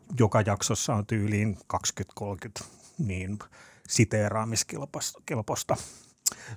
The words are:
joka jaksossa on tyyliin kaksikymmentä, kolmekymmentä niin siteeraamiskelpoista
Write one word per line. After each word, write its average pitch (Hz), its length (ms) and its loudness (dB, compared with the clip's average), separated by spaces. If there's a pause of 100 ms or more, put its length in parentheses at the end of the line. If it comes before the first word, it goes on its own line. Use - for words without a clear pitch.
(180)
joka 110 220 8
jaksossa 107 540 2
on 104 120 2
tyyliin 104 600 2
kaksikymmentä, - 480 -4
kolmekymmentä 101 500 -8 (340)
niin 95 400 -2 (500)
siteeraamiskelpoista 110 1900 0 (800)